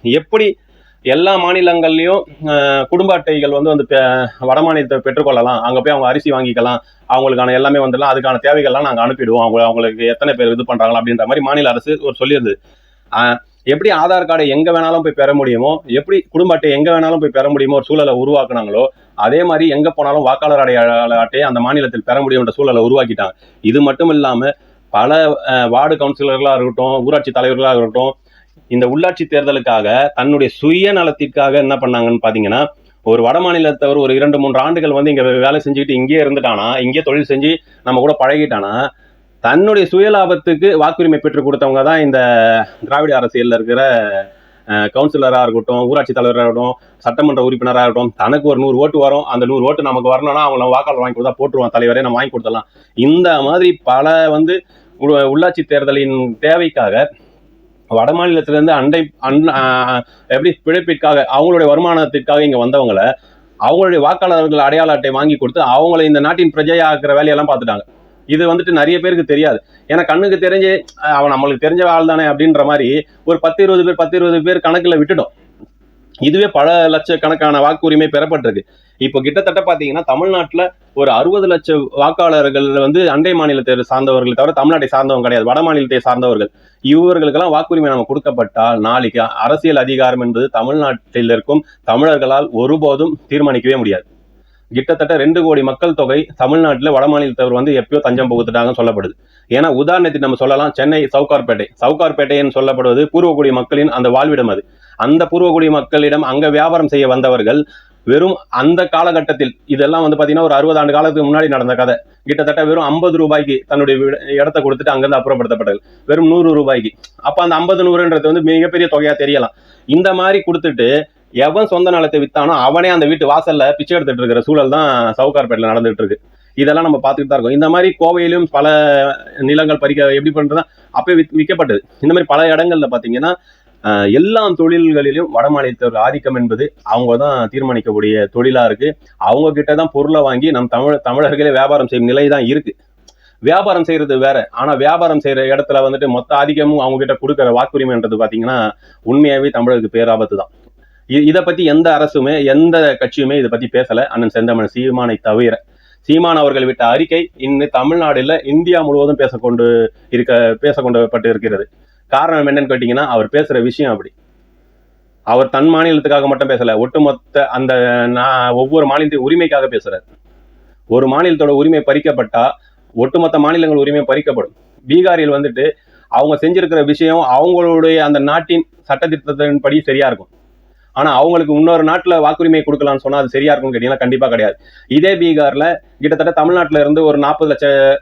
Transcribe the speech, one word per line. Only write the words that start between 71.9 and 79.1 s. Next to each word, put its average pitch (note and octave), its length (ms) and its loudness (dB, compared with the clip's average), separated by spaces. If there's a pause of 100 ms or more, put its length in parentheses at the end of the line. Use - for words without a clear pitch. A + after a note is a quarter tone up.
தானே" D#3+ 180 0
அப்படின்ற D3 400 2
மாதிரி C#3+ 420 -2 (180)
ஒரு E3 160 0
பத்து, G#3+ 220 0
இருபது F#3 220 4
பேர், F3 100 0
பத்து, E3 220 -2
இருபது E3+ 260 0
பேர் F3+ 140 0
கணக்குல E3+ 420 0
விட்டுட்டோம். D3+ 340 -2 (880)
இதுவே F3 280 2
பல D#3+ 400 2
லட்சக்கணக்கான D#3 720 0
வாக்குரிமை D3+ 480 2
பெறப்பட்டிருக்கு. C#3+ 540 -2 (360)
இப்போ C3+ 220 -4